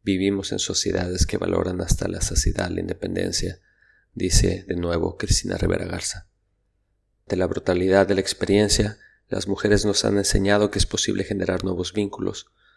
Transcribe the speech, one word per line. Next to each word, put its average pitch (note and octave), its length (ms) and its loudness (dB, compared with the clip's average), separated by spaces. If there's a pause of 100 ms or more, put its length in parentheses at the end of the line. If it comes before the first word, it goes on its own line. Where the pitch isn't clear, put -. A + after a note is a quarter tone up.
"Vivimos G2 520 0
en G2+ 60 -2
sociedades - 680 -2
que - 120 -4
valoran F2+ 440 0
hasta F2+ 260 0
la F#2 140 -4
saciedad - 480 0
la F2 100 -4
independencia", F2+ 800 -4 (540)
dice F#2 520 4
de F2 120 -4
nuevo E2+ 400 -2
Cristina F#2+ 400 0
Rivera F2 280 0
Garza. - 440 -8 (960)
De F#2 120 -4
la F2+ 100 0
brutalidad F#2 580 4
de F#2+ 100 2
la F#2+ 60 0
experiencia, G#2 800 2 (300)
las F#2+ 180 -4
mujeres G2+ 380 0
nos G2+ 180 0
han G#2 140 2
enseñado G2+ 520 2
que - 80 -4
es - 80 2
posible - 380 -2
generar F#2 400 -2
nuevos F2+ 300 -4
vínculos, G2 540 -4 (300)